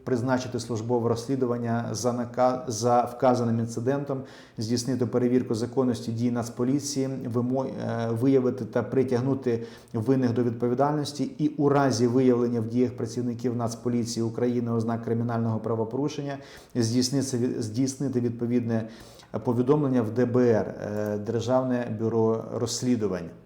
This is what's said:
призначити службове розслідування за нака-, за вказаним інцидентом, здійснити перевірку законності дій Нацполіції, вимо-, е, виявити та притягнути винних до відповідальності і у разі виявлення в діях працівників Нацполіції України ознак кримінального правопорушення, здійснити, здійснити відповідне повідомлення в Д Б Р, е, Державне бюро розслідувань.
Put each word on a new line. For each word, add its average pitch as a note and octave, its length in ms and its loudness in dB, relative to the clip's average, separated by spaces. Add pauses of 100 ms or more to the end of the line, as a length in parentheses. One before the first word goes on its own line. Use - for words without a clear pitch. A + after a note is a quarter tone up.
призначити B2 560 -2
службове A#2 500 -2
розслідування A#2 800 -2
за A2+ 220 0
нака-, B2+ 540 0
за A#2+ 340 2
вказаним A#2 580 2
інцидентом, C3 640 -2 (360)
здійснити B2 480 0
перевірку B2 500 2
законності A#2 560 0
дій A#2 200 0
Нацполіції, C3 800 -2 (240)
вимо-, B2 320 0
е, A2+ 460 -4
виявити B2 540 2
та A#2 180 0
притягнути B2+ 800 0 (300)
винних A#2+ 400 2
до A#2+ 100 2
відповідальності B2 800 0 (140)
і D3+ 100 0
у C#3+ 220 2
разі C3 380 4
виявлення A#2+ 540 4
в A2 60 -2
діях A#2+ 240 2
працівників A#2+ 640 -4
Нацполіції A#2 680 -2
України A#2+ 480 0
ознак A#2 320 0
кримінального A#2 560 0
правопорушення, C3 760 -2 (380)
здійснити, B2 840 0
здійснити B2 580 -2
відповідне A#2 680 0 (560)
повідомлення B2+ 580 2
в G#2+ 100 -2
Д B2 140 2
Б A#2 120 0
Р, A#2 300 4
е, G#2 500 -4
Державне A#2 840 -2
бюро A2+ 440 2 (100)
розслідувань. A2 760 -2 (160)